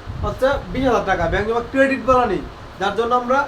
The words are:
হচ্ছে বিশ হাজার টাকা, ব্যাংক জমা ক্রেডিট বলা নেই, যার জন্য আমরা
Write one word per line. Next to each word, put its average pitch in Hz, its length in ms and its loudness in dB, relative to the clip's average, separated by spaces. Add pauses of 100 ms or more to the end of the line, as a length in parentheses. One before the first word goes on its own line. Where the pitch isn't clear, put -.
(220)
হচ্ছে 208 260 -2 (260)
বিশ 262 120 0
হাজার 220 200 4
টাকা, 170 220 2
ব্যাংক 190 200 0
জমা 233 120 0
ক্রেডিট 269 460 2
বলা 254 200 4
নেই, 175 160 -2 (380)
যার 196 160 -2
জন্য 233 200 0
আমরা 254 320 0